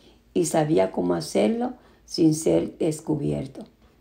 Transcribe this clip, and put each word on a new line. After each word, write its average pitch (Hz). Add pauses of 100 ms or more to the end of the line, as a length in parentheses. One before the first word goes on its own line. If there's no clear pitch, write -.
(340)
y 180
sabía 156
cómo 175
hacerlo 220 (320)
sin 160
ser 160
descubierto. 147 (360)